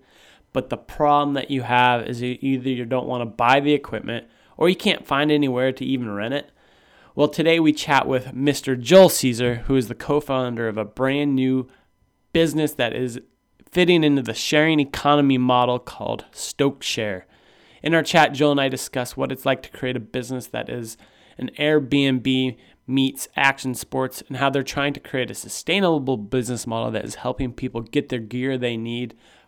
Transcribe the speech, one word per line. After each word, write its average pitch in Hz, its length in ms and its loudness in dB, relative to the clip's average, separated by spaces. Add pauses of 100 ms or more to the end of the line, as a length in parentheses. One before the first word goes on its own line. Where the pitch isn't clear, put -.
(520)
But - 160 -4
the 117 80 -6
problem 147 560 2
that 139 180 -4
you 131 120 -2
have 123 440 4
is 120 160 -8
e-, 123 180 -6
either 131 280 -2
you 123 160 -4
don't 127 240 -4
want 123 140 -4
to 117 40 -4
buy 120 320 4
the 143 140 2
equipment 117 540 -4 (300)
or 170 120 2
you 185 80 2
can't - 300 -2
find 147 260 0
anywhere 131 400 2
to 131 120 -10
even 123 300 -4
rent 107 200 -4
it. - 180 -8 (640)
Well, 147 120 4
today 165 300 2
we 160 140 4
chat 143 340 0
with 131 280 -4
Mister 135 420 0
Joel 160 320 8
Caesar, 120 580 0
who 139 80 2
is 123 140 2
the 117 60 -8
co-founder 127 760 -2
of 104 80 -4
a 110 80 -2
brand 135 500 -2
new 131 340 0 (640)
business 156 420 2
that 117 180 -2
is 123 280 -6 (520)
fitting 175 320 4
into 143 180 4
the 113 100 -6
sharing 156 480 2
economy 139 560 2
model 123 420 2
called - 520 -10
Stoke - 520 -2
Share. 104 440 -6 (560)
In 160 120 0
our 165 80 4
chat, 151 300 4
Joel 143 200 4
and 139 80 2
I 135 100 2
discuss - 480 -6
what 135 120 -2
it's 131 140 -8
like 131 200 0
to - 60 -20
create 127 260 -6
a 120 40 -6
business 123 460 -8
that - 240 -8
is 117 260 -10 (400)
an 127 220 -8
Airbnb 131 1000 2 (300)
meets 135 500 0
action 135 380 0
sports - 540 -6
and 131 100 -8
how 139 100 2
they're 135 140 0
trying 143 320 -4
to 143 60 -14
create 123 300 -6
a - 40 -12
sustainable 156 840 -2
business 117 500 -4
model 117 260 -4
that 107 120 -4
is 113 120 -12
helping 127 360 -6
people 123 300 -8
get 143 260 -4
their 127 120 -4
gear 127 360 -6
they 120 220 -4
need 117 360 -8 (340)